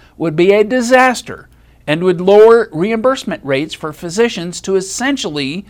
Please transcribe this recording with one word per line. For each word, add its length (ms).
would 200
be 180
a 100
disaster 840
and 160
would 180
lower 500
reimbursement 720
rates 300
for 180
physicians 680
to 140
essentially 960